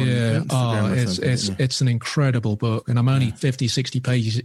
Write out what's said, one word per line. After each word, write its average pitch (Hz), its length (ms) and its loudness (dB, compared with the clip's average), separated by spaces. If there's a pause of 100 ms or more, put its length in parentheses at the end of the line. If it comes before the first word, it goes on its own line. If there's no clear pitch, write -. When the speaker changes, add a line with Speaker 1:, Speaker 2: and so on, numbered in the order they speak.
Speaker 1:
Yeah, 120 360 2
Speaker 2:
Instagram - 100 -4
Speaker 1:
oh, 113 400 2
Speaker 2:
or - 40 0
Speaker 1:
it's, 113 200 0
Speaker 2:
something, - 180 -2
Speaker 1:
it's, 123 120 -2
Speaker 2:
didn't 98 140 -4
you? 135 60 2
Speaker 1:
it's - 160 -2
an 131 60 2
incredible 120 680 0
book, 113 340 -2
and 120 100 2
I'm 123 100 2
only 135 180 2
Speaker 2:
Yeah. 110 80 -4
Speaker 1:
fifty, 131 320 -2
sixty 127 320 -2
pages, 120 460 0